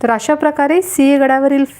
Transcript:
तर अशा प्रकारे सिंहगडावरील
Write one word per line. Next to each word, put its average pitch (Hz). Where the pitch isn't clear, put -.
तर 233
अशा 226
प्रकारे 302
सिंहगडावरील 277